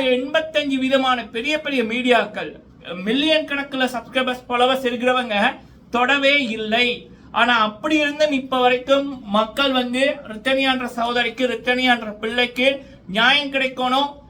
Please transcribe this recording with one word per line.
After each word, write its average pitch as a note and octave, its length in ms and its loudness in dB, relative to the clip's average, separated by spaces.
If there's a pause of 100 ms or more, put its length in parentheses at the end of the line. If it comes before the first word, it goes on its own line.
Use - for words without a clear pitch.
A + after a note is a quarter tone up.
எண்பத்தஞ்சு C#4+ 720 0
வீதமான C4 380 2 (140)
பெரிய C4 300 -4
பெரிய C#4+ 220 -2
மீடியாக்கள், A3 640 0 (460)
மில்லியன் C#4+ 520 0
கணக்குல C#4 380 -4
சப்ஸ்கிரைபர்ஸ், B3+ 640 -4
ஃபாலோவர்ஸ் B3 420 2
இருக்கிறவங்க A#3+ 460 0 (560)
தொடவே C#4 420 4 (140)
இல்லை. A3 400 0 (440)
ஆனா A#3 280 2
அப்படி G#3+ 400 0
இருந்தும் D4 320 0
இப்ப C4 280 -2
வரைக்கும் B3+ 480 2 (180)
மக்கள் A3 460 0
வந்து B3 320 0 (240)
ரித்தனியான்ற C4 580 0
சகோதரிக்கு, A#3 640 -2
ரித்தனியான்ற A#3+ 720 0
பிள்ளைக்கு B3 480 0 (400)
நியாயம் C4 440 2
கிடைக்கணும், C4 580 0 (200)